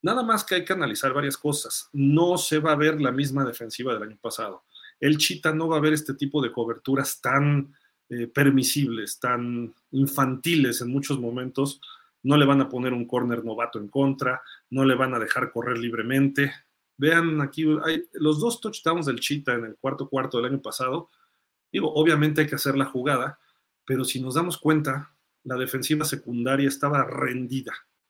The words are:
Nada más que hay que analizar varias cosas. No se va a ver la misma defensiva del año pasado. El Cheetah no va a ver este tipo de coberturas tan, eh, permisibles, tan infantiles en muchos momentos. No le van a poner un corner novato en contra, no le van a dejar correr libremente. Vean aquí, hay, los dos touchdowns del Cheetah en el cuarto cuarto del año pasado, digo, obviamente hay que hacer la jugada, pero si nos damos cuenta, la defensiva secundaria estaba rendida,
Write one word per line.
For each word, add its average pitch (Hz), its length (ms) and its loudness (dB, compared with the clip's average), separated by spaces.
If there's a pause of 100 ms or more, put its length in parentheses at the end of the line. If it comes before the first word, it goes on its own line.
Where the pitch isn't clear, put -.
Nada 240 200 2
más 226 220 0
que 185 100 -2
hay 175 80 0
que - 80 -4
analizar 135 400 -2
varias 139 260 -2
cosas. - 540 -4
No 151 460 4
se 156 220 0
va 156 120 2
a 147 60 4
ver 151 240 2
la 127 100 2
misma 135 320 -2
defensiva 120 500 -6
del 107 100 -6
año 107 180 -16
pasado. 107 420 -8 (380)
El 151 160 4
Cheetah 156 360 0
no 160 140 0
va 160 100 2
a 147 40 2
ver 151 100 4
este 151 220 -2
tipo 139 280 -2
de 120 120 -2
coberturas 127 680 -2
tan, 143 560 2 (320)
eh, 120 200 -6
permisibles, 131 920 2
tan 120 540 -4 (180)
infantiles 135 920 2
en 123 100 -4
muchos 139 280 -2
momentos. 127 600 -4 (420)
No 139 140 4
le 143 80 8
van 139 160 6
a 135 80 0
poner 127 240 -2
un 120 140 -4
corner 120 360 -2
novato 113 360 -6
en 104 80 -10
contra, 131 560 0 (260)
no 135 160 2
le 135 80 6
van 127 220 0
a 117 40 -2
dejar 120 320 -4
correr 117 280 -4
libremente. 131 760 0 (420)
Vean 160 460 2
aquí, 147 240 -2 (180)
hay, 160 200 -2 (100)
los 151 260 2
dos 233 220 0
touchdowns 170 460 -2
del 120 120 -2
Cheetah 139 360 -2
en 117 100 -4
el 107 120 -14
cuarto 135 300 -6
cuarto 131 300 -2
del 123 140 0
año 135 100 -2
pasado, 131 480 -6 (640)
digo, 156 200 -2
obviamente 156 500 4
hay 143 60 2
que - 60 -6
hacer 139 240 -2
la 139 80 2
jugada, 135 540 -2 (460)
pero 131 200 -2
si 127 160 -6
nos 127 140 -4
damos 170 240 -2
cuenta, 147 560 0 (300)
la 127 100 -4
defensiva 131 500 -2
secundaria 135 640 0
estaba 139 380 0
rendida, 127 680 -4 (360)